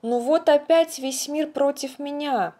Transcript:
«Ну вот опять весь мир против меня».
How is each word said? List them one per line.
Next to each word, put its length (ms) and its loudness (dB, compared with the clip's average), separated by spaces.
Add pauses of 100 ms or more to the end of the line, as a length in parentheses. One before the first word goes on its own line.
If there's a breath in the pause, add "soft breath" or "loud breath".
«Ну 180 -2
вот 300 2
опять 480 4
весь 300 -6
мир 240 -4
против 480 -2
меня». 600 -4